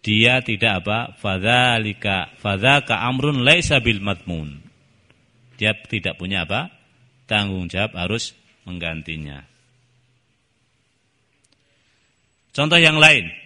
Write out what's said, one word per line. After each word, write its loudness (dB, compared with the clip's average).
Dia 6
tidak 0
apa, -4
fadzalika, 0
fadzaka 0
amrun -2
laisa 2
bil 0
madmun. -6
Dia -2
tidak -8
punya -4
apa? -6
Tanggung -2
jawab -6
harus -6
menggantinya. -10
Contoh 2
yang 6
lain. 6